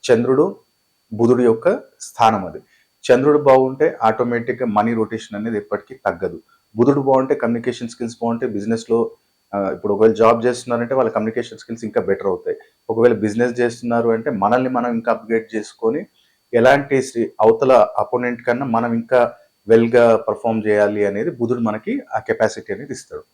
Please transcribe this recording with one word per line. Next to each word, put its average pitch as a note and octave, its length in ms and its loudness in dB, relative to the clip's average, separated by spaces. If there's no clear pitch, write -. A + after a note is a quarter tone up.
చంద్రుడు, C3 440 2
బుధుడు A#2 300 2
యొక్క B2 360 2
స్థానం - 460 0
అది. D#2+ 120 -12
చంద్రుడు C#3+ 260 4
బాగుంటే C#3 640 2
ఆటోమేటిక్‌గా A#2+ 640 -2
మనీ G#2+ 280 0
రొటేషన్ A2 460 -6
అనేది A2+ 160 -6
ఎప్పటికీ G2+ 380 -8
తగ్గదు. F2 360 -6
బుధుడు C#3 240 4
బాగుంటే C3+ 340 2
కమ్యూనికేషన్ A#2+ 540 -4
స్కిల్స్ A2+ 340 -10
బాగుంటే A#2 240 -4
బిజినెస్‌లో, A2+ 640 -2
ఆ, G2 160 -2
ఇప్పుడు G2+ 240 -4
ఒకవేళ A2 180 4
జాబ్ A2+ 340 4
చేస్తున్నారంటే A#2+ 480 -4
వాళ్ళ B2 160 0
కమ్యూనికేషన్ A2+ 480 -6
స్కిల్స్ A#2 260 -14
ఇంకా A2 160 -2
బెటర్ G2 260 -4
అవుతాయి. - 300 -4
ఒకవేళ A#2 220 2
బిజినెస్ A2+ 480 -2
చేస్తున్నారు A#2 480 -2
అంటే A2+ 220 -2
మనల్ని A#2 380 0
మనం B2 240 -4
ఇంకా A#2 200 -2
అప్‌గ్రేడ్ A2 420 -4
చేసుకొని A2+ 520 -6
ఎలాంటి C3+ 500 2
శ్రీ-, A#2 280 -4
అవతల A2 320 4
అపోనెంట్ A#2+ 500 -4
కన్నా B2 200 -2
మనం A#2 280 -2
ఇంకా A#2 400 0
వెల్‌గా A#2 480 6
పర్ఫామ్ A2 500 -4
చేయాలి G#2 400 2
అనేది G#2 240 -4
బుధుడు A#2+ 300 -4
మనకి A#2 400 -4
ఆ A2+ 40 -2
కెపాసిటీ A2 540 -4
అనేది C3 200 -10
ఇస్తాడు. - 420 -16